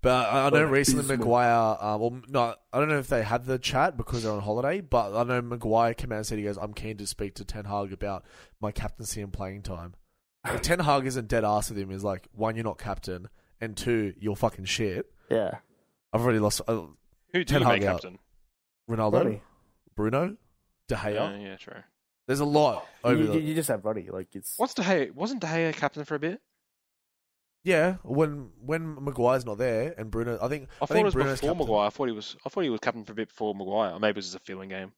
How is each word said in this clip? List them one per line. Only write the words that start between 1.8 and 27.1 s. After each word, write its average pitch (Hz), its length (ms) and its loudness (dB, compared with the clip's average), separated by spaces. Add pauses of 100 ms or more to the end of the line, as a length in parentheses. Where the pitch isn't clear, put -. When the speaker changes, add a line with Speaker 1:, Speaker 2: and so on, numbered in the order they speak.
Speaker 1:
Um, 107 180 -2
well, 120 300 -2
no, 120 260 0 (160)
I 123 80 0
don't 151 80 2
know 151 120 2
if 127 80 -6
they 123 160 2
had 120 220 0
the 131 120 0
chat 139 400 0
because 117 260 -4
they're 110 80 0
on 104 100 -2
holiday, 123 400 -2
but 117 360 0
I 117 60 2
know 123 180 0
Maguire 117 540 2
came 123 160 -6
out 107 60 -4
and 107 80 -6
said, 110 120 -4
he 104 60 -4
goes, 104 140 -4
"I'm 107 180 -8
keen 107 220 -8
to 101 100 -8
speak 101 280 -8
to - 80 -12
Ten 104 220 -8
Hag 101 260 -4
about 98 320 -6 (380)
my 104 100 -2
captaincy - 500 -6
and 98 120 -10
playing 98 300 -8
time." 87 320 -10 (500)
Like, - 160 -4
Ten 175 180 2
Hag 143 280 4
isn't 127 200 -4
dead 113 160 2
ass 104 260 2
with 107 100 -6
him. 98 100 -6
He's 95 140 -8
like, 95 300 -4
"One, 110 220 -2
you're 113 80 -6
not 107 140 -4
captain, 95 520 -8 (300)
and 110 160 -6
two, 107 440 2
you're 101 160 -2
fucking 101 300 -2
shit." 101 460 -2 (200)
Speaker 2:
Yeah. 107 260 0 (560)
Speaker 1:
I've 110 80 4
already 120 180 4
lost. 107 280 2
Uh, 113 80 2
Speaker 3:
Who - 640 -6
do 180 60 0
Speaker 1:
Ten 143 160 4
Speaker 3:
you 120 60 6
Speaker 1:
Hag 117 140 6
Speaker 3:
make 101 80 4
Speaker 1:
out. 90 120 -2
Speaker 3:
captain? 90 180 -14 (680)
Speaker 1:
Ronaldo, 110 240 2
Speaker 2:
Roddy. 127 280 4 (540)
Speaker 1:
Bruno, 139 420 0 (500)
De 127 80 -2
Gea. 104 200 -2
Speaker 3:
Yeah, 123 240 -2
yeah, 98 160 -12
true. - 260 -18 (460)
Speaker 1:
There's 131 140 0
a 147 40 2
lot 147 400 4 (180)
over 131 180 6
Speaker 2:
You, - 60 4
Speaker 1:
the - 60 2
Speaker 2:
you, 160 140 4
you 156 80 0
just 160 140 -2
have 104 140 -2
Roddy. 104 280 -4
Like, 95 240 -10
it's - 220 -10
Speaker 3:
What's 247 180 -2
De 233 80 -2
Gea? 170 320 2
Wasn't 214 260 -6
De 170 60 -4
Gea 160 260 0
captain 147 320 -4
for 156 100 -6
a 143 40 -2
bit? 170 200 -4 (1300)